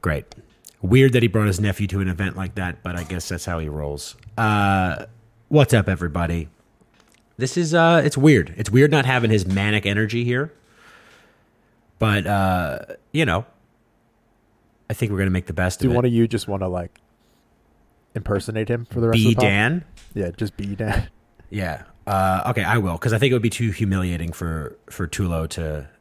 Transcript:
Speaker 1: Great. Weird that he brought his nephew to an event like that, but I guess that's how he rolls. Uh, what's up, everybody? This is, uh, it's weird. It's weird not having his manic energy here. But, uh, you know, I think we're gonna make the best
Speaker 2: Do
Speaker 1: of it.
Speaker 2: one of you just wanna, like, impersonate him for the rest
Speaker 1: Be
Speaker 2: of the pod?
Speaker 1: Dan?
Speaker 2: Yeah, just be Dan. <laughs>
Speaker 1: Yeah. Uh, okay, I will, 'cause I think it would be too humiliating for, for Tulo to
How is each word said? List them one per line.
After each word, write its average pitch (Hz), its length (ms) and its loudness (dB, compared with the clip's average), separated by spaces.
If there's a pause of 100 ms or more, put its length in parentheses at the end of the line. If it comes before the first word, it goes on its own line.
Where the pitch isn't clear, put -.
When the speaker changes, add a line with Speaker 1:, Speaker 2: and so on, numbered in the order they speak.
Speaker 1:
Great. 76 340 -4 (460)
Weird 127 320 6
that 120 100 4
he 120 40 4
brought 104 200 2
his 92 120 0
nephew 104 280 -2
to 98 140 -4
an 92 60 -2
event 92 300 -4
like 95 180 -8
that, 90 280 -8
but 90 120 -8
I 87 80 -6
guess 87 240 -8
that's 87 180 -8
how 87 140 -4
he 78 80 -6
rolls. 73 480 -8 (220)
Uh, 98 680 0 (440)
what's 147 240 4
up, 101 160 4
everybody? 85 580 -4 (880)
This 127 200 -4
is, 165 160 -2
uh, 165 320 6
it's 147 120 0
weird. 120 380 6
It's 101 140 -6
weird 135 220 6
not 139 140 2
having 123 260 2
his 101 140 2
manic 98 400 0
energy 107 380 0
here. 127 300 -2 (1500)
But, 104 280 2
uh, 92 520 0 (320)
you 156 140 0
know, 98 200 0 (1400)
I 120 40 -4
think 110 180 -4
we're 98 80 -2
gonna 98 120 0
make 90 160 -2
the 80 60 -8
best 92 260 -2
Speaker 2:
Do 135 80 0
Speaker 1:
of 120 60 2
it. - 20 2
Speaker 2:
one 123 100 2
of 123 80 2
you 117 140 4
just 110 200 -4
wanna, 95 200 -4
like, 87 320 -8 (1120)
impersonate 107 560 -4
him 120 160 -4
for - 160 -8
the 113 80 2
rest 113 80 4
Speaker 1:
Be 110 80 4
Speaker 2:
of 123 60 6
the 113 40 4
pod? 120 80 2
Speaker 1:
Dan? 110 420 2 (280)
Speaker 2:
Yeah, 90 220 -4
just 104 220 -6
be 101 180 -8
Dan. 107 380 -2
<laughs> - 60 -20 (320)
Speaker 1:
Yeah. 90 320 -6 (240)
Uh, 95 400 0
okay, 117 160 -2
I 107 160 0
will, 90 180 -2
'cause 113 160 -2
I 110 60 0
think 135 100 4
it 127 60 2
would 117 80 0
be 113 80 2
too 117 180 -2
humiliating 90 640 -2
for, 80 420 -8 (140)
for 87 180 -8
Tulo 85 420 -4
to 76 380 -8 (140)